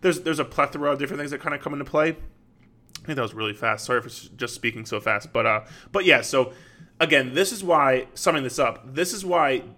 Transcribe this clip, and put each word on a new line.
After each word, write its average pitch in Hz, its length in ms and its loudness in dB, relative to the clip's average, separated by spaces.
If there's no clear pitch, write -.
there's, 180 180 2
there's 160 200 -2
a 139 60 0
plethora 147 460 0
of 139 80 -2
different 143 200 -6
things 147 120 -6
that 143 100 -8
kinda 151 160 -6
come 147 160 -6
into 139 120 -6
play. 156 240 2
I - 960 -16
think 156 100 -6
that 135 60 -2
was 110 120 -4
really 107 200 -4
fast. 107 320 -2
Sorry 123 160 0
for 123 80 -14
s-, - 260 -18
just 120 180 -6
speaking 113 320 -4
so 107 140 -4
fast. 104 320 -2
But, 117 140 2
uh, 107 160 2
but 196 100 2
yeah, 147 180 6
so 127 300 0
again, 143 340 4
this 196 200 0
is 196 100 -10
why, 143 500 4
summing 156 300 0
this 127 160 -6
up, 127 340 -2
this 180 200 -2
is 190 120 -8
why 151 380 2